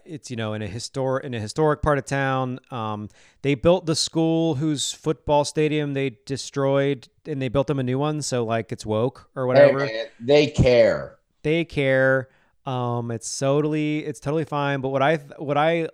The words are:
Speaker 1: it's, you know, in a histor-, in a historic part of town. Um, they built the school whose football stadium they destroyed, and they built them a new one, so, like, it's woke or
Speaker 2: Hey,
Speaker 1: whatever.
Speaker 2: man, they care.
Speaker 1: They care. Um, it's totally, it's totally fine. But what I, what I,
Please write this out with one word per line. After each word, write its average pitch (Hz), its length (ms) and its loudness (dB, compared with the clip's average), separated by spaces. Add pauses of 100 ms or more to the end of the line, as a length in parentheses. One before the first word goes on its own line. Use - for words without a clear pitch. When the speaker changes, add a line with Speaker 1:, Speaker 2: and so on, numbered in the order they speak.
Speaker 1:
it's, - 260 -14
you 120 60 -10
know, 110 160 -4
in 107 100 -6
a 104 60 -8
histor-, 131 540 -4
in 127 120 -8
a 117 60 -6
historic 147 420 0
part 147 160 2
of 135 60 -4
town. 131 560 -2 (100)
Um, 107 380 -8 (340)
they 143 120 0
built 175 320 2
the 156 100 0
school 165 600 0
whose 147 360 -4
football 151 520 -2
stadium 151 500 -2
they 135 320 -4
destroyed, 139 840 -2 (180)
and 147 140 -6
they 131 80 -4
built 135 180 0
them 143 120 -2
a 135 40 -2
new 127 160 -2
one, 151 240 -2
so, 123 220 -2
like, 113 280 -4
it's - 140 -10
woke 110 480 -2
or 131 100 -6
Speaker 2:
Hey, - 40 -2
Speaker 1:
whatever. 135 380 8
Speaker 2:
man, 113 200 -6 (140)
they 143 280 6
care. 113 720 4 (240)
Speaker 1:
They 165 220 0
care. 131 640 0 (380)
Um, 120 440 -4
it's - 280 -8
totally, 151 680 0
it's 147 160 -10
totally 156 240 -2
fine. 143 380 -2
But 131 80 -4
what 135 120 0
I, 151 140 4 (220)
what 143 180 -4
I, 160 380 2